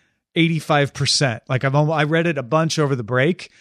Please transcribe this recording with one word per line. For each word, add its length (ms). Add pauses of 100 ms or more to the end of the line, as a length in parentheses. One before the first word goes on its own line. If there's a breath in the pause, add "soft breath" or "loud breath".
(340 soft breath)
eighty-five 580
percent. 560
Like, 160
I've 100
almo-, 180
I 120
read 220
it 120
a 40
bunch 360
over 160
the 100
break, 460 (100)